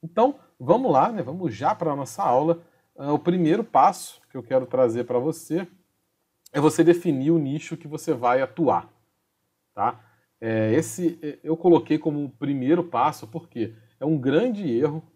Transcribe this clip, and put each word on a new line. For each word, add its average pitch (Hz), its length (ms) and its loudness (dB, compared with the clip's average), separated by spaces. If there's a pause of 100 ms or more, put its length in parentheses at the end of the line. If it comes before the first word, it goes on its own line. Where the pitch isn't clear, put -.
Então, 240 320 0 (240)
vamos 214 320 2
lá, 156 220 4
né, 202 100 -6
vamos 143 320 -6
já 151 220 -2
pra 156 180 -4
nossa 139 300 -8
aula. 151 360 2 (360)
Ah, 139 160 -4
o 151 80 2
primeiro 175 420 2
passo - 580 0 (100)
que - 60 -14
eu 123 60 -10
quero 127 240 -2
trazer 123 380 0
pra 123 160 -2
você 160 440 -4 (880)
é 143 80 -2
você 156 220 4
definir 160 480 2
o 165 80 4
nicho 151 380 -6
que - 100 -18
você 151 260 -8
vai 123 280 2
atuar, 131 520 -2 (840)
tá? 113 300 -4 (360)
É, 110 320 0
esse, 160 500 -2
é, 151 220 -10
eu 156 120 -2
coloquei 165 420 4
como 147 320 -4
primeiro 143 520 0
passo 139 440 -2
porque 113 480 -10 (260)
é - 40 -8
um 156 140 0
grande 185 500 0
erro 147 340 -2 (140)